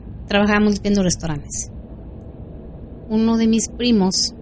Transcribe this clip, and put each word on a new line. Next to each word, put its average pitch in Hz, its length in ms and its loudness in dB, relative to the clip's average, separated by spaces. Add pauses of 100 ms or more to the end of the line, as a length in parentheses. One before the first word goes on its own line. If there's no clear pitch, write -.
(280)
trabajábamos 208 460 4
limpiando 202 300 2
restaurantes. - 680 -2 (1400)
Uno 226 280 2
de 226 100 4
mis 220 220 2
primos 214 720 2